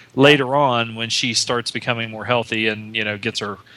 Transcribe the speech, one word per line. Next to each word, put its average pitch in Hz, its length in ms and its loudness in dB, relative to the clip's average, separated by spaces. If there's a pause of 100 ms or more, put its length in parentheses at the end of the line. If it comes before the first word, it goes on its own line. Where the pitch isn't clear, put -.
(140)
later 135 400 6
on, 120 400 2
when 113 140 -6
she 117 240 -2
starts 120 380 -2
becoming 117 400 -4
more 107 160 -10
healthy 113 420 0
and, 107 260 -4
you 110 80 -2
know, 104 140 -4
gets 107 240 -6
her, 104 160 -6 (200)